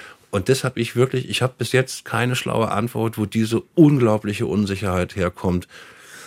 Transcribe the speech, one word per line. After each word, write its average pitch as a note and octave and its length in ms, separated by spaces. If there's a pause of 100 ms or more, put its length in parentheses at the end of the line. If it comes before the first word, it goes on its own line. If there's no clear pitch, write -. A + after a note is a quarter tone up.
(300)
Und G2 180
das - 160
hab B2+ 140
ich A#2 180
wirklich, B2+ 320
ich - 140
hab B2+ 160
bis A#2+ 140
jetzt - 340
keine B2 300
schlaue A#2 340
Antwort, A2+ 480
wo G#2+ 80
diese A2+ 340 (140)
unglaubliche A#2 720
Unsicherheit F#2+ 680
herkommt. F2+ 540 (580)